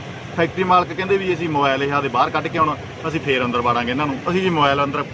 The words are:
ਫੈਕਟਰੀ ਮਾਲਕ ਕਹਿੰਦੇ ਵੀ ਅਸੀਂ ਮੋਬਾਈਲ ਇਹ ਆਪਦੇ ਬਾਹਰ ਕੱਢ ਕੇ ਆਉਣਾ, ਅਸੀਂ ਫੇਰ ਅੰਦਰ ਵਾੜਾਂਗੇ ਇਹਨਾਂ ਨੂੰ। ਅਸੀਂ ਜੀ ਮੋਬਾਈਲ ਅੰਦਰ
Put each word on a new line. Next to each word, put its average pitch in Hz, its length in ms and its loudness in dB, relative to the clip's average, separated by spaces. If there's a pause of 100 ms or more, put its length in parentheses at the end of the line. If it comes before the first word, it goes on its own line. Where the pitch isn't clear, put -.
(380)
ਫੈਕਟਰੀ 170 260 0
ਮਾਲਕ 180 300 4
ਕਹਿੰਦੇ 185 240 0
ਵੀ 185 160 0
ਅਸੀਂ 165 160 -2
ਮੋਬਾਈਲ 139 340 2
ਇਹ 139 80 0
ਆਪਦੇ 143 180 0
ਬਾਹਰ 127 200 2
ਕੱਢ 151 180 -2
ਕੇ 170 100 -4
ਆਉਣਾ, 156 200 2 (300)
ਅਸੀਂ 156 120 -2
ਫੇਰ 131 260 0
ਅੰਦਰ 120 160 0
ਵਾੜਾਂਗੇ 120 300 0
ਇਹਨਾਂ 139 160 0
ਨੂੰ। 135 120 -4 (100)
ਅਸੀਂ 180 120 2
ਜੀ 185 80 2
ਮੋਬਾਈਲ 143 340 4
ਅੰਦਰ 143 200 -2 (100)